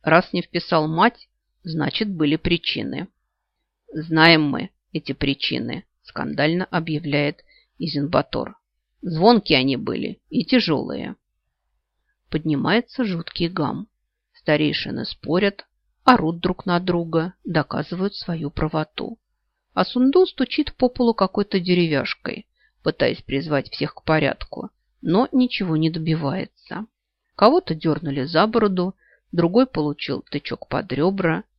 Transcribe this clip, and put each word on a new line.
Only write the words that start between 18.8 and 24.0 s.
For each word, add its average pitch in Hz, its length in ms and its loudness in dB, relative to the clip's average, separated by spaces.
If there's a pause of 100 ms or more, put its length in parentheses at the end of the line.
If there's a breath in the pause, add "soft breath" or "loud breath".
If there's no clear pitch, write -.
А 185 120 2
Сундул 277 420 4
стучит - 480 -4
по 247 140 2
полу 233 240 2
какой-то 202 460 0
деревяшкой, 170 880 0 (360)
пытаясь 123 380 0
призвать 143 500 -4
всех - 240 -6
к - 80 -20